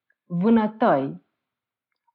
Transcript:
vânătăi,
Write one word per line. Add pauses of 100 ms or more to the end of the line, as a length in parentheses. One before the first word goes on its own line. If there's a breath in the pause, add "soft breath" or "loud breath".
(240)
vânătăi, (920)